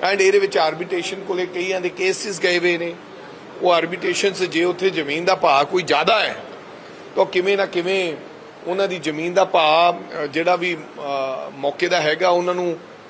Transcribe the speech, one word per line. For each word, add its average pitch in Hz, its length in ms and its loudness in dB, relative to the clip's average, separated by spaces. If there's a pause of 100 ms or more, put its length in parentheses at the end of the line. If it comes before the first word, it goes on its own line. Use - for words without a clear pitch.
(100)
And 196 100 2
ਇਹਦੇ 190 180 6
ਵਿੱਚ 196 200 2
ਆਰਬਿਟ੍ਰੇਸ਼ਨ 170 640 -2
ਕੋਲੇ 180 220 -2
ਕਈਆਂ 185 340 -4
ਦੇ 180 80 -2
ਕੇਸਿਸ 185 520 -2
ਗਏ 175 180 2
ਹੋਏ 175 200 2
ਨੇ, 170 160 -2 (680)
ਉਹ 180 100 4
ਆਰਬਿਟ੍ਰੇਸ਼ਨ 180 600 0
'ਚ 185 120 -2
ਜੇ 165 200 0
ਉੱਥੇ 180 260 0
ਜ਼ਮੀਨ 160 340 -2
ਦਾ 185 100 4
ਭਾਅ 143 300 4
ਕੋਈ 185 180 0
ਜ਼ਿਆਦਾ 160 380 4
ਹੈ, 135 160 -2 (800)
ਤਾਂ 190 80 4
ਕਿਵੇਂ 185 320 0
ਨਾ 196 100 0
ਕਿਵੇਂ 185 460 -2 (540)
ਉਹਨਾਂ 190 220 0
ਦੀ 185 80 -4
ਜ਼ਮੀਨ 156 380 -4
ਦਾ 190 100 6
ਭਾਅ, 170 480 4
ਅ, 165 340 -6
ਜਿਹੜਾ 165 300 2
ਵੀ, 175 200 -2
ਅ, 143 800 -6
ਮੌਕੇ 147 340 -2
ਦਾ 175 120 4
ਹੈਗਾ, 160 280 2
ਉਹਨਾਂ 175 260 2
ਨੂੰ 175 240 -2 (320)